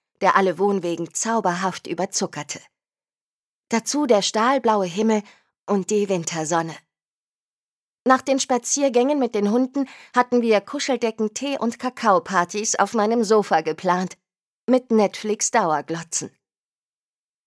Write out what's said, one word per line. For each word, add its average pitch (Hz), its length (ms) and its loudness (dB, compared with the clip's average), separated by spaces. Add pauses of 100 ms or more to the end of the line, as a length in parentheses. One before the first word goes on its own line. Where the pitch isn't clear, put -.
(200)
der 190 160 4
alle 185 240 2
Wohnwegen 170 540 -2
zauberhaft 190 720 -2
überzuckerte. 170 720 -6 (1080)
Dazu 262 360 -2
der 220 160 4
stahlblaue 226 640 0
Himmel 214 380 0 (420)
und 190 240 -2
die 208 200 0
Wintersonne. 165 640 -2 (1300)
Nach 262 180 4
den 269 180 0
Spaziergängen 262 800 0
mit 233 160 -2
den 202 160 0
Hunden 262 360 0 (260)
hatten 247 280 2
wir 220 180 4
Kuscheldecken, 220 720 -4
Tee 277 240 -6
und 233 220 -4
Kakaopartys 196 960 0
auf 202 180 0
meinem 226 300 2
Sofa 202 380 2
geplant, 180 560 -2 (500)
mit 254 240 2
Netflix-Dauerglotzen. 180 1400 -2 (1120)